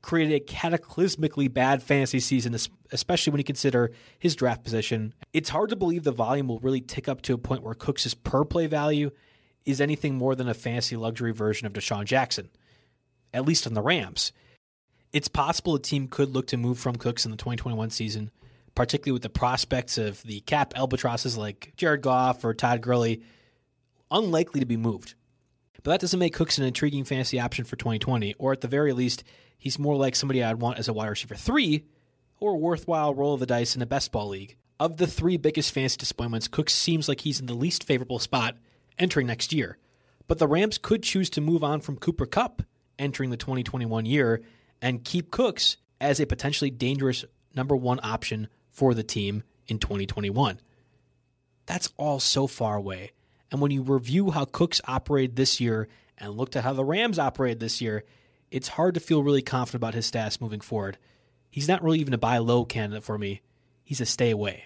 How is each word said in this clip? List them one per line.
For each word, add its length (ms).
created 320
a 120
cataclysmically 1040
bad 300
fantasy 380
season, 340
es-, 160
especially 400
when 80
you 40
consider 480
his 160
draft 280
position. 520
It's 160
hard 220
to 40
believe 280
the 80
volume 360
will 120
really 200
tick 300
up 140
to 100
a 60
point 240
where 100
Cooks' 400
per 320
play 220
value 420
is 160
anything 340
more 200
than 120
a 60
fantasy 420
luxury 380
version 320
of 80
Deshaun 320
Jackson, 440
at 120
least 200
on 80
the 80
Rams. 500
It's 160
possible 480
a 40
team 280
could 220
look 180
to 100
move 200
from 180
Cooks 300
in 60
the 60
twenty 200
twenty-one 320
season, 420
particularly 380
with 100
the 60
prospects 680
of 260
the 180
cap 340
albatrosses 640
like 400
Jared 240
Goff 440
or 80
Todd 280
Gurley, 420
unlikely 480
to 60
be 120
moved. 380
But 100
that 100
doesn't 180
make 140
Cooks 240
an 80
intriguing 400
fantasy 340
option 260
for 100
twenty 240
twenty, 380
or 140
at 100
the 60
very 260
least, 300
he's 220
more 160
like 200
somebody 280
I'd 180
want 160
as 100
a 60
wide 140
receiver 280
three 500
or 140
a 40
worthwhile 560
roll 200
of 60
the 60
dice 300
in 60
a 60
best 240
ball 180
league. 280
Of 180
the 100
three 300
biggest 360
fantasy 240
disappointments, 500
Cooks 260
seems 360
like 120
he's 180
in 80
the 60
least 300
favorable 360
spot 360
entering 300
next 240
year. 260
But 100
the 100
Rams 300
could 240
choose 300
to 100
move 220
on 180
from 160
Cooper 300
Kupp 340
entering 320
the 60
twenty 260
twenty-one 420
year 360
and 220
keep 280
Cooks 440
as 220
a 40
potentially 460
dangerous 540
number 220
one 260
option 460
for 240
the 100
team 400
in 120
twenty 260
twenty-one. 540
That's 320
all 220
so 280
far 300
away. 340
And 80
when 120
you 100
review 500
how 140
Cooks 420
operated 480
this 240
year 300
and 200
looked 180
at 80
how 80
the 140
Rams 340
operated 400
this 220
year, 240
it's 180
hard 240
to 80
feel 220
really 180
confident 400
about 140
his 100
status 340
moving 220
forward. 360
He's 180
not 160
really 160
even 140
a 60
buy 180
low 260
candidate 400
for 140
me. 240
He's 180
a 40
stay 240
away. 360